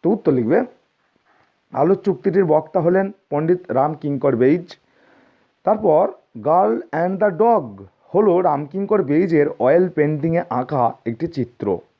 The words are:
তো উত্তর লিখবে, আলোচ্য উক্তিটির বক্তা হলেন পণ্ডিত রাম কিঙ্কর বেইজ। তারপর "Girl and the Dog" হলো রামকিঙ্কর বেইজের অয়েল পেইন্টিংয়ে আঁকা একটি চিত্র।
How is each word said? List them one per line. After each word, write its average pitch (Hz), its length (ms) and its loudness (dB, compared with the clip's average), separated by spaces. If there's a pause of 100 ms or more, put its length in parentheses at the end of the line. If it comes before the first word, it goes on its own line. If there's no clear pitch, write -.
তো 170 60 0
উত্তর 196 220 0
লিখবে, 131 340 0 (1080)
আলোচ্য 185 360 0
উক্তিটির 185 360 -2
বক্তা 156 340 0
হলেন 190 320 0 (180)
পণ্ডিত 160 420 -2
রাম 143 220 0
কিঙ্কর 143 420 -2
বেইজ। 143 420 0 (840)
তারপর 202 480 2 (260)
"Girl 185 420 0
and 180 400 -4
the 196 180 0
Dog" 156 460 0 (320)
হলো 185 260 4
রামকিঙ্কর 180 600 -2
বেইজের 151 420 2 (140)
অয়েল 165 300 4
পেইন্টিংয়ে 156 600 0
আঁকা 127 440 0 (120)
একটি 117 220 -6
চিত্র। 117 520 -4 (200)